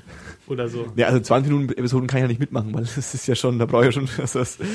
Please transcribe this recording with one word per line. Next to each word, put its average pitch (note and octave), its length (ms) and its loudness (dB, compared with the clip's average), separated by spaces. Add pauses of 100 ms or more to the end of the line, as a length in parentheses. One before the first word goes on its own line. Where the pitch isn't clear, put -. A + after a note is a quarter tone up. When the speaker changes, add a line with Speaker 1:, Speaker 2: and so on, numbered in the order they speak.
(480)
Speaker 1:
Oder B2 220 -4
so. A#2 260 -8
Speaker 2:
Ja, A#2+ 120 4
also B2+ 140 6
zwanzig C3+ 300 2
Minuten C#3 220 2
Episoden B2 340 0
kann C3 120 0
ich B2+ 40 4
ja C3 40 4
nicht A#2 120 0
mitmachen, A#2+ 340 -2
weil A2+ 100 -2
das A#2 320 -6
ist - 120 -10
ja B2+ 60 2
schon, B2 240 0
da A2+ 80 2
brauche A#2+ 220 6
ich A#2+ 80 2
ja C#3 60 -2
schon, C3 120 -2
<laughs> - 40 -8
das, C3 160 -4
das, B2 240 -4
die - 180 -6